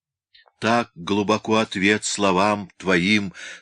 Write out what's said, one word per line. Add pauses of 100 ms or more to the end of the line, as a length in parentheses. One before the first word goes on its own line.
(600)
Так
глубоко
ответ
словам
твоим (280)